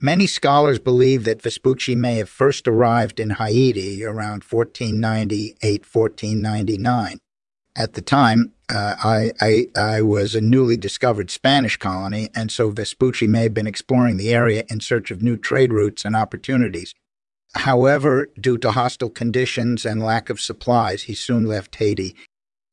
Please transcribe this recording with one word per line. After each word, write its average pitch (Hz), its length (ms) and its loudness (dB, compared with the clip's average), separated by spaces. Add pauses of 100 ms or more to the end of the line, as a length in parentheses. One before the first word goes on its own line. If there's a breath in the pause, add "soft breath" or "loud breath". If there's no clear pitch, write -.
many 175 260 2
scholars 143 520 2
believe 127 460 4
that 110 180 -2
Vespucci 131 520 -2
may 120 200 0
have 107 160 -4
first - 360 0
arrived 117 540 2
in 107 80 -4
Haiti 104 760 0
around 107 400 -8
fourteen 113 560 -4
ninety-eight, 107 840 -2
fourteen 107 560 -2
ninety-nine. 107 800 -2 (580)
At 113 160 -4
the - 100 -10
time, 120 500 4 (180)
uh, 101 340 -4
I, 110 280 2 (100)
I, 110 240 4 (100)
I 107 260 0
was 104 320 0
a 110 60 -2
newly 117 380 4
discovered 101 520 -2
Spanish 131 460 0
colony, 98 580 -6
and 110 160 -6
so 110 200 -2
Vespucci 113 560 -2
may 110 160 4
have 110 120 0
been 107 120 -2
exploring 120 500 0
the 104 160 -2
area 117 380 2
in 110 100 -6
search - 300 -4
of 101 120 -8
new 117 140 2
trade 127 380 2
routes 104 320 -2
and 110 100 -2
opportunities. 110 800 -2 (600)
However, 135 760 2 (100)
due 123 160 0
to 113 140 -2
hostile 123 400 -2
conditions 120 720 -2
and 110 180 -4
lack 110 280 -2
of 107 100 -8
supplies, 113 640 -2
he 107 120 -10
soon 117 300 0
left 107 320 -4
Haiti. 101 400 -2 (560 loud breath)